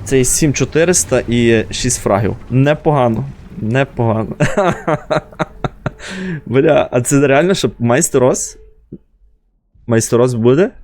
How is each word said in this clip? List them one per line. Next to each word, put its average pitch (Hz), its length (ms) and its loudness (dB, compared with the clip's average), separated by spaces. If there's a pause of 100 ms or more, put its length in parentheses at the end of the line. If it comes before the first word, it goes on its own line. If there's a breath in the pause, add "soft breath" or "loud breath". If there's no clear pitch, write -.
Це 135 160 2
і 123 60 2
сім 143 280 0
чотириста 151 720 0
і 117 440 2
шість - 300 -4
фрагів. 98 340 0 (140)
Непогано. 135 760 0 (320)
Непогано. 113 760 -2 (100)
<laughs> 185 300 0 (1700 loud breath)
Бля, 143 460 2
а 127 100 0
це 139 260 2
реально, 151 260 2
щоб 135 260 -2
майстер 123 420 0
Рос? 139 360 -2 (1300)
Майстер 117 320 2
Рос 127 140 2
буде? 123 380 2 (120)